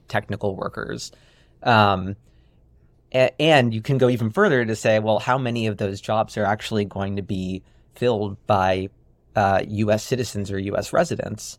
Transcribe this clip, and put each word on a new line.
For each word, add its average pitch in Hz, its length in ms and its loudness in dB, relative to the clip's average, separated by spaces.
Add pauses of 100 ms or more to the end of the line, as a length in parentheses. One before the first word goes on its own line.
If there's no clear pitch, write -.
technical 101 480 -4
workers. 110 560 -8 (500)
Um, 101 540 2 (960)
a-, 131 280 2
and 143 320 4
you 110 100 -4
can 135 160 0
go 123 100 4
even 117 220 0
further 147 340 2
to 110 120 -2
say, 110 220 2
well, 107 200 2
how 123 200 0
many 120 280 -2
of 104 100 -2
those 101 240 -4
jobs 110 360 -2
are 107 80 0
actually 104 400 0
going 98 320 -6
to 98 60 -4
be 92 400 -6 (320)
filled 107 520 -2
by, 95 420 2 (480)
uh, 98 320 4
U 104 240 0
S 110 100 2
citizens 104 480 -4
or 98 80 -6
U 98 180 -4
S - 160 -4
residents? - 680 -4